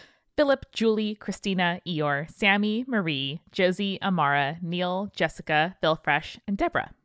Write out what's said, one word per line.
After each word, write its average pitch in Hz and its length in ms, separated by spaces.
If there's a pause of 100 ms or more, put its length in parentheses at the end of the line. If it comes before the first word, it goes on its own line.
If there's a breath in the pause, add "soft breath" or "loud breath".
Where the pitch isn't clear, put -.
(380 loud breath)
Philip, 277 360
Julie, 214 440
Christina, 185 720
Eeyore, 151 420
Sammy, 208 560
Marie, 160 540 (100)
Josie, 185 500
Amara, 147 600
Neil, 180 540
Jessica, 160 640
Bill 160 160
Fresh, - 500
and 202 100
Deborah. - 360 (120)